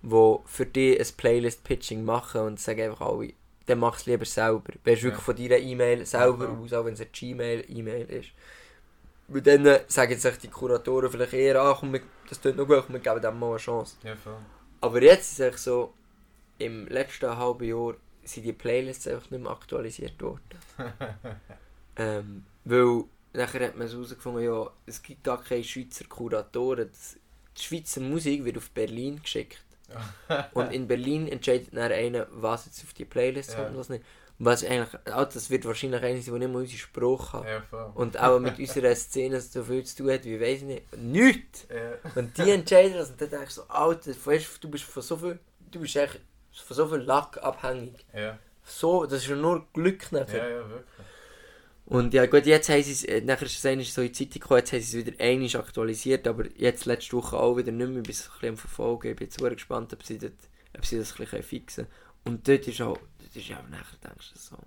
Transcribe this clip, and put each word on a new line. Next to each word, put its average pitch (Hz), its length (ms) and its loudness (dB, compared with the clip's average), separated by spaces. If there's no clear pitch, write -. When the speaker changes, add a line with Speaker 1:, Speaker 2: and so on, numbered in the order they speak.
Speaker 1:
wo 110 440 6
für - 180 -4
dich 131 360 4
ein 117 60 0
Playlist-Pitching 117 840 0
machen 113 400 -2
und 107 180 -6
sagen 110 220 -4
einfach 107 240 -4
alle, 113 260 -4
dann 123 120 4
mach's 117 280 0
lieber 117 180 0
selber. 110 480 -2
Weißt 117 180 6
du, 123 40 0
wirklich 127 60 0
Speaker 2:
Ja. 104 60 -8
Speaker 1:
von 117 180 -2
deiner 123 220 4
E-Mail 123 480 0
selber 123 380 4
Speaker 2:
Ja, 117 60 -6
klar. 113 120 -8
Speaker 1:
aus, 120 100 -8
auch 117 140 0
wenn's 110 140 -6
eine 113 100 -10
Gmail-E-Mail 120 1000 -8
ist. - 180 -10
Weil 139 100 -2
dann, 143 240 10
äh, 139 200 10
sagen 123 320 2
sich 123 200 2
die - 100 -18
Kuratoren 127 600 0
vielleicht 120 240 -4
eher, 131 280 6
«Ah, - 160 6
komm, 135 140 -6
wir, 131 80 -2
das - 120 -16
tut 135 160 0
noch 139 100 0
gut, 135 220 6
wir 127 100 -8
geben 117 240 0
dem 113 160 -2
mal 117 120 -2
eine 110 80 -2
Chance.» 113 440 -6
Speaker 2:
Ja, 110 140 -12
voll. 107 180 -16
Speaker 1:
Aber 120 220 2
jetzt 180 300 10
ist - 80 -8
es 127 240 0
so, 123 300 -2
im 113 300 -8
letzten 127 480 -4
halben 120 280 -2
Jahr 117 300 -4
sind - 200 -14
die 117 80 -6
Playlists 127 540 -4
einfach 120 240 -8
nicht 127 120 -10
mehr 113 100 -8
aktualisiert - 680 -10
worden. - 200 -10
Speaker 2:
<laughs> 123 120 -10
Speaker 1:
Ähm, 104 480 -6
weil 120 400 4
nachher 123 340 -4
hat - 100 -8
man 117 120 -8
so 117 100 -12
herausgefunden, 120 460 -10
ja, 113 260 -4
es - 160 -18
gibt - 220 -20
gar 123 180 -4
keine 120 220 -4
Schweizer - 420 -12
Kuratoren. 120 840 -4
Das, - 280 -20
die - 40 -10
Schweizer 160 380 -8
Musik 143 440 -2
wird 117 120 -4
auf - 140 -12
Berlin 127 520 -6
geschickt. - 400 -8
Speaker 2:
<laughs> 117 640 -6
Speaker 1:
Und 123 180 -2
in 131 140 -4
Berlin 135 400 0
entscheidet 127 460 0
dann 117 200 -2
einer, 120 380 -2
was 113 360 -4
jetzt - 180 -20
auf - 100 -20
die - 100 -12
Playlist 131 480 -2
Speaker 2:
Ja. 113 40 -10
Speaker 1:
kommt 107 140 -6
und 131 80 -10
was 123 100 -12
nicht. 120 160 -10
Und 113 80 2
was 120 180 6
eigentlich, 117 340 -2
ah, 131 140 0
das 123 240 -10
wird 127 160 0
wahrscheinlich 123 360 -4
einer 123 200 -2
sein, 123 100 -10
der 120 60 -6
nicht 127 140 -4
mal 127 100 -4
unseren 123 160 -12
Spruch - 560 -2
hat. 113 100 -8
Speaker 2:
Ja, 110 160 -6
voll. 110 360 -14
Speaker 1:
Und 117 220 -4
auch 127 200 6
mit 123 200 -2
unserer 127 360 2
Szene 131 460 -4
so 123 240 -8
viel 127 200 -4
zu - 120 -14
tun 135 160 0
hat, 131 120 -2
wie 113 160 -6
weiss 127 180 0
ich 139 40 -12
nicht. 139 340 -12
Nichts! 156 720 4
Speaker 2:
Ja. 120 460 -10
Speaker 1:
Und 120 240 -4
die 185 120 4
entscheiden 190 440 6
das. 151 160 -6
Und 120 100 -14
dann 147 100 -6
denkst 139 260 -10
du - 60 -16
so, - 60 -20
Alter, 160 440 0
weißt 156 300 0
du, - 60 -20
du 156 100 -12
bist 143 140 -10
von - 180 -12
so 170 140 -6
viel, 175 220 -8
du 170 100 -14
bist 151 160 -6
echt 143 240 0
von - 220 -12
so 151 120 2
viel 156 120 -2
Lack 131 420 0
abhängig. 127 720 -6
Speaker 2:
Ja. 110 240 -8
Speaker 1:
So, 170 400 0
das 131 200 -4
ist 131 40 -8
ja 143 80 -2
nur 160 380 0
Glück 185 380 -2
nachher. 120 360 -4
Speaker 2:
Ja, - 0 -
ja, 110 100 -14
wirklich. - 360 -18
Speaker 1:
Und 120 240 2
ja, 127 120 10
gut, 143 200 8
jetzt 156 220 6
haben 147 160 6
sie 139 80 -6
es, 127 100 -4
äh, 110 180 0
nachher 127 260 -2
ist - 120 -8
es - 80 -4
einmal 135 180 0
so - 160 -6
in 123 120 0
die - 0 -
Zeitung - 220 -8
gekommen, - 260 4
jetzt - 120 -4
haben 127 80 -2
sie 117 200 -6
es 113 60 -6
wieder 113 140 -10
einmal 127 360 2
aktualisiert, 117 720 -2
aber 113 180 -2
jetzt 120 280 0
letzte 120 320 -2
Woche 120 200 -4
auch 120 200 4
wieder 120 160 -2
nicht 120 160 -4
mehr, 131 100 -6
ich 117 60 -8
bin 107 100 -10
so - 120 -10
ein - 80 -20
bisschen 117 160 -8
am 110 60 -10
Verfolgen, 117 540 -6
ich 110 60 -8
bin - 100 -10
jetzt - 140 -12
sehr 127 100 0
gespannt, 117 420 -10
ob - 120 -18
sie 113 140 -10
dort, 110 160 -12
ob - 80 -2
sie 117 120 -2
das 110 120 -6
ein - 60 -16
bisschen - 140 -10
können - 120 -6
fixen. - 440 -10
Und 120 220 -6
dort 135 220 4
ist 117 120 -8
auch, 117 160 -4
dort - 160 -20
ist - 140 -14
ja - 100 -12
auch 60 100 -18
nachher, - 360 -16
denkst - 280 -20
du - 60 -20
so - 180 -20